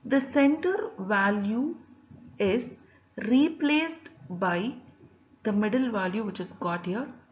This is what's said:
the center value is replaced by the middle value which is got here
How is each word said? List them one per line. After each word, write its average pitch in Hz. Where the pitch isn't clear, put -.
the 269
center 311
value 208
is 208
replaced 302
by 180
the 214
middle 214
value 196
which 196
is 180
got 175
here 214